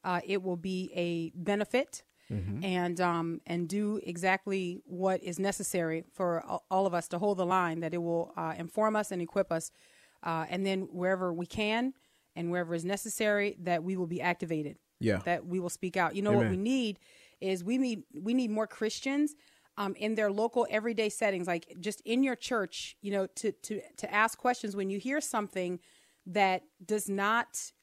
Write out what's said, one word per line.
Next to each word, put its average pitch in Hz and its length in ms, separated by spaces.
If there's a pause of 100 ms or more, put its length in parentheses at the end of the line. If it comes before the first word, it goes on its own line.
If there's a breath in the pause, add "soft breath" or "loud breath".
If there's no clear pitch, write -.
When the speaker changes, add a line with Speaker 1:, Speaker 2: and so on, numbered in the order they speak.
Speaker 1:
uh, 180 220
it 190 180
will 180 140
be 185 380
a 170 400
benefit 208 680 (280 loud breath)
Speaker 2:
Mm-hmm. 101 320
Speaker 1:
and, 180 380
um, 170 460
and 175 200
do 208 360
exactly 185 840
what 185 380
is 175 160
necessary 175 640 (100)
for 170 340
a-, 175 120 (100)
all 190 160
of 180 80
us 170 140
to 175 100
hold 196 220
the 180 80
line, 175 320
that 160 120
it 175 120
will, 170 340
uh, 160 180
inform 214 400
us 214 160
and 180 80
equip 180 320
us. 160 200 (500 soft breath)
Uh, 165 260
and 185 160
then 190 180 (100)
wherever 180 420
we 175 140
can 220 440 (440 soft breath)
and 170 160
wherever 175 240
is 170 100
necessary, 208 760
that 170 200
we 185 140
will 180 80
be 165 160
activated. 160 560 (220)
Speaker 2:
Yeah. 104 260
Speaker 1:
That 175 220
we 180 120
will 175 120
speak 185 260
out. 170 180
You 196 60
know 208 120
what - 120
Speaker 2:
Amen. 110 60
Speaker 1:
we 185 60
need 226 420 (420 loud breath)
is 185 220
we 240 160
need, 240 240 (180)
we 226 140
need 247 160
more 214 160
Christians, 277 680 (460 soft breath)
um, 196 160
in 214 180
their 208 180
local 233 380
everyday 214 400
settings, 190 380
like 170 320
just 202 260
in 240 160
your 254 140
church, - 680
you 202 100
know, 196 140 (120)
to, 214 160
to, - 280 (160)
to - 160
ask 220 240
questions 226 380
when 196 160
you 196 80
hear 269 200
something 185 600 (480 soft breath)
that 185 340 (240)
does 208 240
not 202 600 (120)